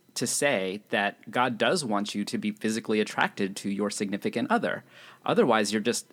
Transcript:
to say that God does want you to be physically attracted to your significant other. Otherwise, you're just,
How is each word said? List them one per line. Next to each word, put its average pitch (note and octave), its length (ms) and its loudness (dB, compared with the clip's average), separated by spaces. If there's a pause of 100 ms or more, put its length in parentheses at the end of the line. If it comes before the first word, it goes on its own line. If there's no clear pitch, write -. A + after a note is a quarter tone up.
(140)
to B2+ 120 -2
say G#2 640 0
that G#2 400 0
God B2+ 260 0
does C#3+ 280 2
want G#2 300 -2
you G#2 100 -2
to G#2+ 140 -4
be G#2 120 -2
physically A2 500 0
attracted G#2 560 0
to G2 140 -6
your G2+ 200 -2
significant G#2+ 600 -4
other. G#3+ 340 0 (400)
Otherwise, A2+ 480 4
you're A2 80 2
just, G#2+ 320 -2